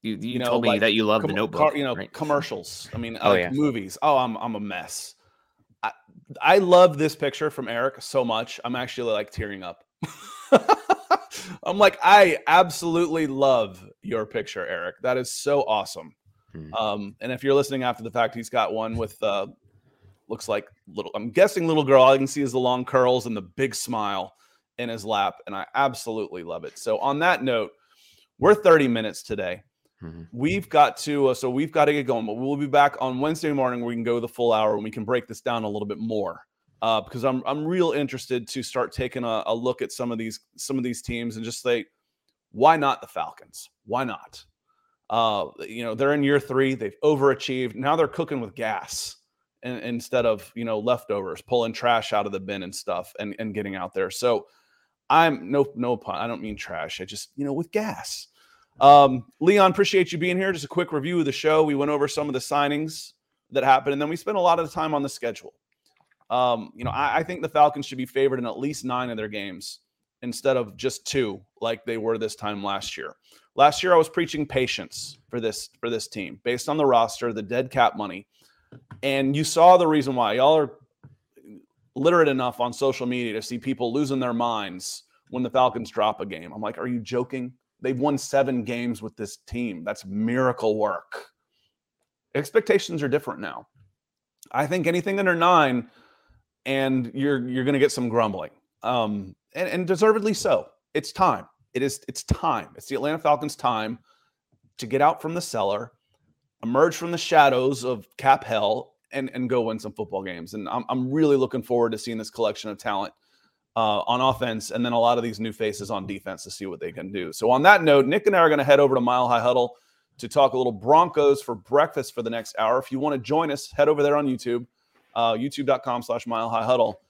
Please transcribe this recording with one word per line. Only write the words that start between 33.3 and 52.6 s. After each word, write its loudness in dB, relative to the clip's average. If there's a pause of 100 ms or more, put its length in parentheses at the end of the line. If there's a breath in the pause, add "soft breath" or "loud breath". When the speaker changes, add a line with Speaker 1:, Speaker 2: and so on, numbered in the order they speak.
Speaker 2:
morning. -2
We -6
can -6
go 0
the -4
full 0
hour 2
and -4
we -6
can -8
break -2
this -14
down -4
a -4
little -6
bit -8
more, -4 (340)
uh, 0
because -10
I'm, 0
I'm -4
real 0
interested -4
to -8
start -4
taking -6
a, -2
a 0
look -2
at -8
some -6
of -6
these, -8 (160)
some -6
of -4
these -6
teams -8
and -10
just -10
say, 0 (640)
"Why 4
not 0
the -18
Falcons? -12 (160)
Why -4
not?" -12 (680)
Uh, 0 (200)
you -10
know, -6
they're 0
in 0
year 2
three. 0
They've -8
overachieved. 2
Now 0
they're 2
cooking -6
with -10
gas -8 (460)
in-, -8
instead -4
of, -2
you -8
know, -4
leftovers, -4
pulling -2
trash 0
out 2
of -6
the -6
bin -8